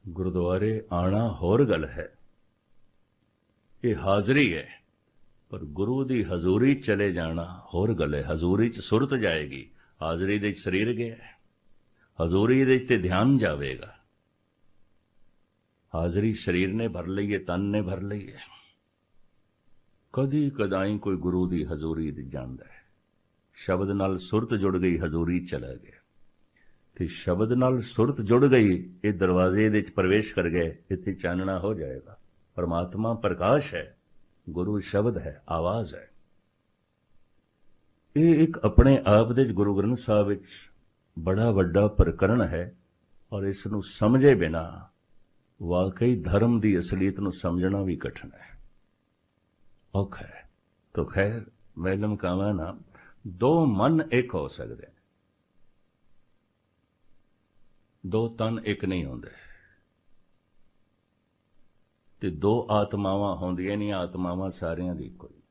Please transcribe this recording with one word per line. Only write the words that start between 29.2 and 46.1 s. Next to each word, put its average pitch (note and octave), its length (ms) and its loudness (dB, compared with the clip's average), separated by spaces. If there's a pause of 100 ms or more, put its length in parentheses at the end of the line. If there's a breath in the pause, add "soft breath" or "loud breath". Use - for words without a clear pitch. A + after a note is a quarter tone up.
ਦੇ G#2+ 140 2
'ਚ - 80 -10
ਪ੍ਰਵੇਸ਼ G2+ 440 2
ਕਰ F2 140 0
ਗਏ, E2 280 -2 (140)
ਇੱਥੇ F#2+ 240 -4
ਚਾਨਣਾ F#2 440 -4
ਹੋ G2+ 160 -2
ਜਾਏਗਾ। C2+ 420 -10 (380)
ਪਰਮਾਤਮਾ F2+ 600 -2
ਪ੍ਰਕਾਸ਼ G#2 600 0
ਹੈ, - 220 -10 (540)
ਗੁਰੂ F2+ 300 -2
ਸ਼ਬਦ G2+ 380 0
ਹੈ, E2 300 -12
ਆਵਾਜ਼ F2 460 -4
ਹੈ। - 140 -18 (2000)
ਇਹ D#3+ 260 6
ਇੱਕ E3 220 2
ਆਪਣੇ C3 420 6
ਆਪ A2 260 6
ਦੇ C3 120 4
'ਚ A2+ 80 -2
ਗੁਰੂ G2+ 240 2
ਗ੍ਰੰਥ G2+ 200 0
ਸਾਹਿਬ G#2 300 2
ਵਿੱਚ G2+ 200 -4 (720)
ਬੜਾ F#2+ 320 2
ਵੱਡਾ G2 380 4
ਪ੍ਰਕਰਣ G2 540 2
ਹੈ, F2 340 -4 (560)
ਔਰ G2+ 100 -6
ਇਸ G2 240 -6
ਨੂੰ G2+ 160 -4
ਸਮਝੇ C3 520 6
ਬਿਨਾਂ E2 560 -4 (720)
ਵਾਕਈ F#2+ 580 0